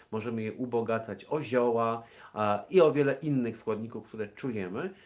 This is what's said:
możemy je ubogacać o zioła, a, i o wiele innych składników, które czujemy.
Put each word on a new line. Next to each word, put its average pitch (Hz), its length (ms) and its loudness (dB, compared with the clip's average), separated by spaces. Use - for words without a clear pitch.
możemy 113 320 -4
je 110 100 -4
ubogacać 113 760 -2
o 151 140 -2
zioła, 113 600 2
a, 104 380 0
i 180 100 8
o 156 120 8
wiele 139 300 2
innych 127 360 0
składników, 110 500 -6
które 107 200 -8
czujemy. 110 600 -6